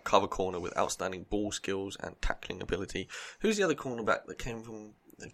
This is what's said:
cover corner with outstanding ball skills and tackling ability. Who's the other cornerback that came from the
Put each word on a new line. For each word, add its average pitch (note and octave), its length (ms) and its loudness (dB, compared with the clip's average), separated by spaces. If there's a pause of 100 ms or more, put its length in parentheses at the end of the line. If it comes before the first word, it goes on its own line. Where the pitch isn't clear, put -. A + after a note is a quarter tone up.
cover G2+ 220 8
corner F2+ 340 0
with F2 160 -2
outstanding F#2 520 0
ball G#2 220 2
skills G2 480 -2
and - 220 -8
tackling - 420 -2
ability. F#2 460 -2 (320)
Who's G#3 160 4
the G3+ 60 4
other D#3+ 120 4
cornerback A#2 500 0
that - 140 -10
came A2+ 240 -6
from G#2+ 300 -12 (260)
the - 140 -12